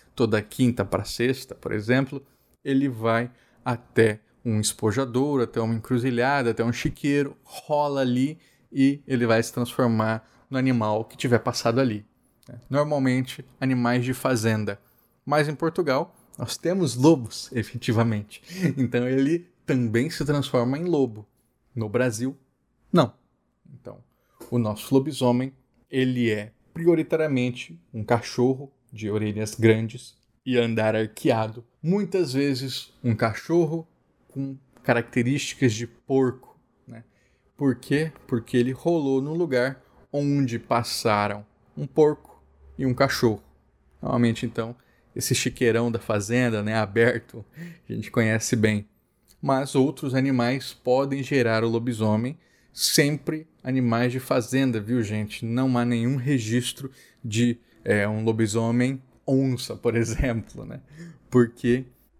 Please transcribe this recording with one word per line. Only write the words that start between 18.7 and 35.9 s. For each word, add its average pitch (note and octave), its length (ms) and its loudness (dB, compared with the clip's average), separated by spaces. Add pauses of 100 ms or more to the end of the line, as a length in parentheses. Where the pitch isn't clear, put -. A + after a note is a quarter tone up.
Então, B2 300 0
ele C#3 400 0 (180)
também B2 440 0
se D3+ 160 -6
transforma C3+ 520 0
em E3+ 80 -6
lobo. B2+ 420 0 (460)
No A2+ 140 -4
Brasil, B2 480 -2 (560)
não. D#3 220 4 (600)
Então, - 300 -20 (460)
o B2 80 -2
nosso G#2+ 360 -2
lobisomem, C3 600 2 (360)
ele B2+ 400 0
é G#2+ 220 -2 (220)
prioritariamente D#3 1080 0 (140)
um A2+ 100 -8
cachorro B2+ 680 0 (200)
de G#2+ 180 -8
orelhas G#2+ 460 -4
grandes A2 600 2 (280)
e B2+ 120 0
andar A2 380 2
arqueado. A2 680 -2 (180)
Muitas F#3 520 0
vezes, C3+ 580 -2 (120)
um A#2 120 2
cachorro D#3+ 720 0 (440)
com C3+ 260 -8 (260)
características B2 920 0
de A#2 120 -8
porco, - 720 -2 (280)